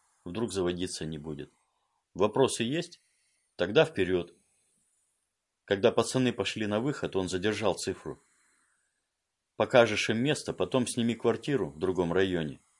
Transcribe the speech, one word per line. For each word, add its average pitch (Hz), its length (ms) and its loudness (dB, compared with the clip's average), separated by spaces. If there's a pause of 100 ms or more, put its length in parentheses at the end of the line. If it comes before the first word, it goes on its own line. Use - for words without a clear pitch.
(240)
Вдруг 101 260 -6
заводиться 90 540 -4
не 80 140 -8
будет. 73 340 -12 (600)
Вопросы 120 480 2
есть? 143 400 -6 (540)
Тогда 107 280 4
вперед". 92 500 0 (1300)
Когда 101 260 4
пацаны 123 400 0
пошли 110 340 -4
на 104 140 0
выход, 127 360 -4
он 92 120 -2
задержал 98 460 0
Цифру. - 440 -8 (1400)
"Покажешь 110 500 4
им 110 100 0
место, 139 340 -2
потом 113 340 0
сними 117 300 0
квартиру 113 540 -2
в 76 100 -14
другом 87 320 0
районе. 87 480 0 (180)